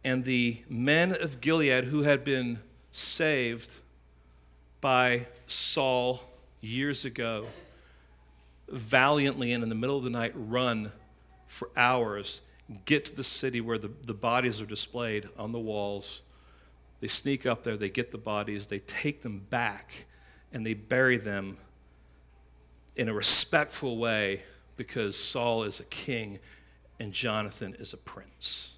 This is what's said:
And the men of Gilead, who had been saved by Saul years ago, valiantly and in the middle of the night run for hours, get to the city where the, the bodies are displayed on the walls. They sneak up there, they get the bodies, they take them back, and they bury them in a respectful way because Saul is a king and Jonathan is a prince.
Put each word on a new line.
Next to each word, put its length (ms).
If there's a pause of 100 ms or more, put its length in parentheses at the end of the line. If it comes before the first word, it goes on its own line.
And 200
the 440
men 440
of 280
Gilead, 440
who 180
had 200
been 380 (320)
saved 840 (1000)
by 460 (220)
Saul 760 (380)
years 440
ago, 420 (1200)
valiantly 840
and 100
in 60
the 60
middle 240
of 60
the 60
night 260
run 560 (560)
for 280
hours, 680 (420)
get 220
to 100
the 80
city 360
where 180
the, 120 (140)
the 100
bodies 460
are 60
displayed 720
on 140
the 80
walls. 640 (800)
They 80
sneak 360
up 200
there, 120
they 120
get 240
the 60
bodies, 500
they 120
take 420
them 280
back, 560 (460)
and 120
they 100
bury 420
them 400 (1400)
in 140
a 60
respectful 840
way 460 (340)
because 400
Saul 460
is 180
a 40
king 560 (580)
and 140
Jonathan 680
is 140
a 40
prince. 800